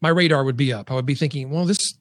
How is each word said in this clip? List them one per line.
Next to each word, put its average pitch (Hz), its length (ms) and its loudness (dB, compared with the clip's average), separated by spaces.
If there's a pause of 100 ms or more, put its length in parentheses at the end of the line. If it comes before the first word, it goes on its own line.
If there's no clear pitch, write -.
my 160 80 2
radar 165 340 4
would 131 140 -2
be 135 140 0
up. 107 200 -8
I - 20 -2
would 127 120 -2
be 135 100 0
thinking, 135 340 -4
"Well, 170 160 -2
this, - 360 0